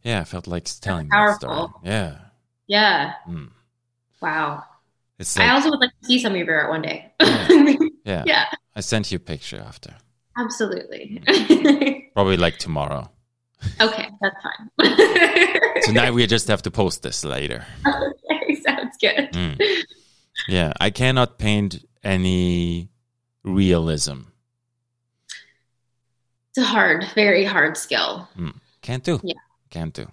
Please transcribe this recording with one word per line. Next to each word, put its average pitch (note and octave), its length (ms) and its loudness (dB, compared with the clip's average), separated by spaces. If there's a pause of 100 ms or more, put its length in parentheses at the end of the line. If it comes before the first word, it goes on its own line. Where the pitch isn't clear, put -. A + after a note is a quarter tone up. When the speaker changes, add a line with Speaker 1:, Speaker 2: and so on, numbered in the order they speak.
Speaker 1:
Yeah, A2+ 180 -2
I D#2+ 40 -6
felt F2+ 220 -10
like F2 180 -6
Speaker 2:
That's - 160 -10
Speaker 1:
telling E2 280 -6
that G#3 280 2
story. - 180 -10
Speaker 2:
powerful. E3 300 -10
Speaker 1:
Yeah. G2 340 -6 (480)
Speaker 2:
Yeah. G3 460 2 (160)
Speaker 1:
Mm. D2+ 220 -12 (680)
Speaker 2:
Wow. D3+ 440 -6 (540)
Speaker 1:
It's - 200 -6
Speaker 2:
I A3 80 2
Speaker 1:
like B3 80 4
Speaker 2:
also C#4+ 160 2
would C#4 100 -2
like B3 100 2 (100)
to - 60 -16
see B3 120 2
some A3+ 140 -2
of F#3 60 -4
your E3 220 -2
art D3 100 -2
one D#3+ 120 -4
day. D#3+ 380 -10
Speaker 1:
Yeah. D4+ 640 6
Speaker 2:
<laughs> D#4+ 40 2 (180)
Speaker 1:
Yeah. F#2+ 220 -2
Speaker 2:
Yeah. - 180 2 (320)
Speaker 1:
I G#2 40 -8
sent G#2+ 320 -2
you F2+ 40 -4
a - 20 -6
picture C#2 480 -10
after. - 280 -20 (420)
Speaker 2:
Absolutely. - 880 -8
Speaker 1:
Mm. C#4+ 880 4
Speaker 2:
<laughs> - 20 -20
Speaker 1:
Probably, G2 220 4
like, - 220 2
tomorrow. C#2+ 520 -6 (680)
Speaker 2:
Okay, A3 300 -2 (100)
that's G3 220 -2
fine. - 1400 2
<laughs> - 20 -
Speaker 1:
Tonight A#2+ 280 2
we A#2+ 140 4
just A2 220 0
have G#2 140 2
to - 80 -6
post F#2+ 320 -2
this - 220 -8
later. C2+ 400 -6 (220)
Speaker 2:
Okay, - 720 -4
sounds - 400 -4
good. - 320 0
Speaker 1:
Mm. E4 520 -2 (640)
Yeah, E2+ 300 0
I G2+ 120 2
cannot B2+ 480 0
paint G#2 440 -2 (200)
any F2+ 880 0 (520)
realism. E2 800 0 (2250)
Speaker 2:
It's - 80 -6
a B3 60 2
hard, F#3+ 400 2 (100)
very G3+ 300 4
hard D#3+ 340 0
skill. G2+ 500 -4 (100)
Speaker 1:
Mm. E2 160 -8 (280)
Can't B2+ 200 -8
do. E3 220 -2
Speaker 2:
Yeah. E3+ 100 -8 (360)
Speaker 1:
Can't E2 240 -10
do. G#1+ 180 -14